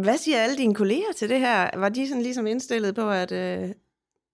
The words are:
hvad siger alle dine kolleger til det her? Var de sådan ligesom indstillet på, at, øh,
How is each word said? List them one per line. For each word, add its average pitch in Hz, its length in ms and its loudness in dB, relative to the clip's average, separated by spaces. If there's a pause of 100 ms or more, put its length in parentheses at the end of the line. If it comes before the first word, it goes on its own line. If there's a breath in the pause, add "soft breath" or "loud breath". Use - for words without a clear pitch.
hvad 220 160 4
siger 302 200 2
alle 240 180 2
dine 240 180 4
kolleger 247 420 2
til 214 120 -4
det 254 120 2
her? 226 380 2
Var 196 100 0
de 254 200 -2
sådan 262 140 -2
ligesom 247 240 -2
indstillet 220 480 -2
på, 220 160 -2
at, 185 220 -2
øh, 185 360 -4 (640)